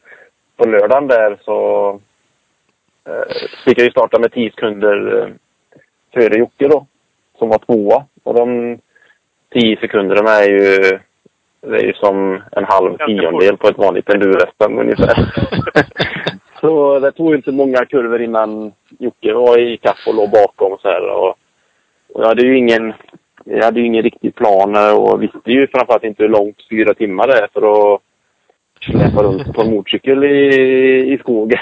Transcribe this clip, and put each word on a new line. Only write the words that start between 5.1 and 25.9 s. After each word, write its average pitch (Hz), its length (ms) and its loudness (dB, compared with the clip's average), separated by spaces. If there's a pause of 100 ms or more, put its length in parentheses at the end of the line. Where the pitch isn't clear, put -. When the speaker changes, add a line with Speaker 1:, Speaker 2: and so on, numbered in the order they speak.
Speaker 1:
eh, 101 60 -8 (840)
före 110 260 2
Jocke 139 280 -2
då, 139 180 0 (520)
som 113 120 -4
var 110 80 2
tvåa. 113 480 0 (180)
Och 117 100 -4
de 120 440 -2 (760)
tio 110 260 0
sekunderna 104 520 0
är 104 180 4
ju 95 500 2 (600)
det 110 160 -6
är 107 80 0
ju 101 80 -2
som 98 480 -2 (100)
en 101 140 -4
halv 95 240 2
Speaker 2:
Ganska 120 160 -6
Speaker 1:
tiondel 92 460 0
Speaker 2:
fort. 101 80 -6
Speaker 1:
på 107 80 0
ett 101 100 0
vanligt 98 320 0
enduro-S 98 440 0 (120)
M 113 140 -2
ungefär. 113 360 0
Speaker 2:
<laughs> - 100 0 (1400)
Speaker 1:
Så 143 380 2
det 135 120 0
tog 165 240 0
inte 139 160 -4
många 131 340 0
kurvor 120 360 -2
innan 107 500 -4 (280)
Jocke 113 340 -6
var 120 260 4
i 120 180 -2
kapp 104 200 -2 (100)
och 110 80 -2
låg 104 160 -2
bakom 101 420 2
och 95 80 -14
så 101 60 -8
här. 92 220 -2
Och, 95 180 -2 (840)
och - 100 -8
jag 110 40 2
hade 113 180 2
ju 131 120 4
ingen, 113 360 0 (520)
jag 110 200 -2
hade 113 140 0
ju 120 60 0
ingen 113 180 0
riktig - 320 -6
plan 101 400 2 (220)
och 104 260 2
visste - 280 -6
ju 135 160 2
framförallt 120 360 0